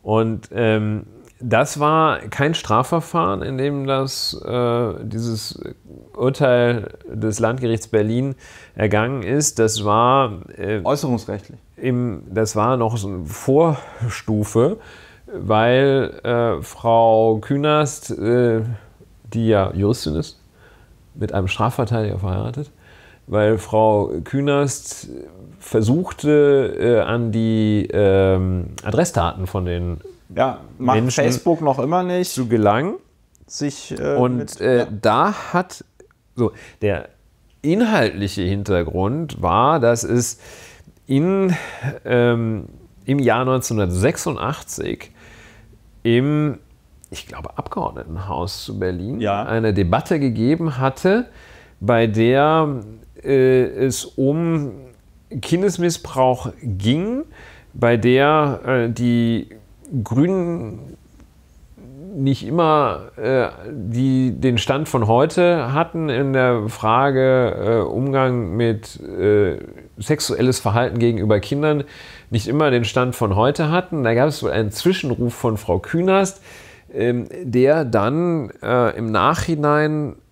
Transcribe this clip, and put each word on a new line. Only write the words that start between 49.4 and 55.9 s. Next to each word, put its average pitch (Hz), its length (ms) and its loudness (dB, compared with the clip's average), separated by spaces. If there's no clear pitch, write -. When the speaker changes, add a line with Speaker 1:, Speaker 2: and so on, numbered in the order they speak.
Speaker 1:
eine 113 300 0
Debatte 101 460 0
gegeben 135 580 0
hatte, 185 480 0
bei 113 260 4
der, 139 720 2
äh, 131 420 4
es 117 400 -2
um 147 640 0
Kindesmissbrauch 170 1080 0